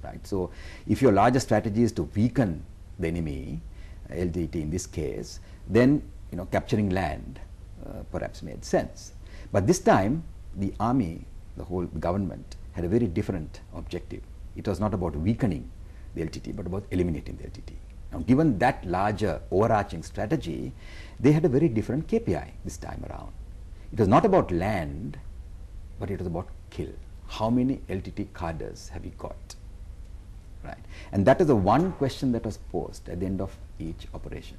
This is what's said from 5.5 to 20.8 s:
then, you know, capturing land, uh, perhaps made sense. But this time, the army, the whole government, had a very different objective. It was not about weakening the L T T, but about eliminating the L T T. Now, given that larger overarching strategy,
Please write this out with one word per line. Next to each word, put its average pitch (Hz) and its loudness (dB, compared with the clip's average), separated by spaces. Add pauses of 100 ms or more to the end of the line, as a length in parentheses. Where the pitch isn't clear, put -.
then, 127 6 (260)
you 90 -8
know, 90 -6
capturing 101 2
land, 90 -2 (440)
uh, - -10
perhaps - -6
made - -10
sense. - -2 (380)
But 98 4
this 185 6
time, 139 4 (340)
the 98 -2
army, 110 2 (300)
the - -8
whole 90 -2
government, 85 -2 (180)
had 82 -2
a - 0
very 113 4
different 90 -2 (120)
objective. 85 -8 (340)
It 85 -6
was 92 0
not 107 2
about 87 -2
weakening 113 0 (420)
the 82 -4
L 80 -2
T - -8
T, - -8
but 92 -6
about 92 -4
eliminating 85 0
the - -12
L - -12
T - -12
T. - -12 (360)
Now, 92 -6
given 131 6
that - 2
larger 92 2 (100)
overarching 101 4
strategy, 127 -4 (480)